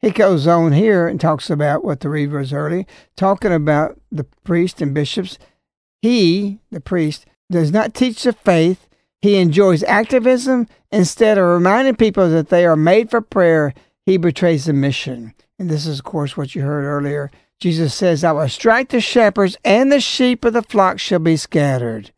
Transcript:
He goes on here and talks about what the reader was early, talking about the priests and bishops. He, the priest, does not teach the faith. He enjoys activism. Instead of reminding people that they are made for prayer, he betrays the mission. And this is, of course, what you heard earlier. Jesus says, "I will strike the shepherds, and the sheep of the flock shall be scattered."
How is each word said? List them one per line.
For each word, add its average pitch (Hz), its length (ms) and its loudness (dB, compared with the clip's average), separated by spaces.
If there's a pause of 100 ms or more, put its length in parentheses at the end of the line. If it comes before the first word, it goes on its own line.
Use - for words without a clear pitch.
He 240 100 0
goes 180 360 2
on 165 260 2
here 180 360 2
and 165 100 -6
talks 156 320 -2
about 151 340 -2
what 151 140 -4
the 143 120 -6
reader 147 280 -4
was 135 140 -6
early, 151 340 -6 (300)
talking 190 360 0
about 151 460 0 (140)
the 147 120 -6 (200)
priests 175 360 -2
and 143 140 -4
bishops. 151 440 -6 (640)
He, 202 600 0 (100)
the 170 100 -12
priest, 156 440 -4 (260)
does 165 220 0
not 220 220 -2
teach 254 280 -2
the 240 120 0
faith. 175 520 0 (340)
He 202 160 4
enjoys 180 460 4
activism. 247 880 0 (240)
Instead 214 460 2
of 185 80 2
reminding 196 500 2
people 196 320 2
that 160 220 0
they 180 140 4
are 165 120 4
made 185 340 2
for 233 100 0
prayer, 165 540 0 (320)
he 190 100 2
betrays 165 500 0
the 160 80 -2
mission. 131 600 -4 (240)
And 180 100 -6
this 151 200 -4
is, 143 100 -8
of 135 60 -16
course, 147 320 -6
what 139 180 -10
you - 80 -6
heard 143 220 -4
earlier. 143 480 -6 (260)
Jesus 160 360 -2
says, 165 280 0
"I 220 80 2
will 147 180 -2
strike 226 420 0
the 247 100 0
shepherds, 202 640 0
and 254 260 4
the 277 100 4
sheep 247 440 -2
of 233 80 2
the 226 100 -2
flock 190 380 0
shall 185 180 -2
be 160 180 2
scattered." 123 800 -4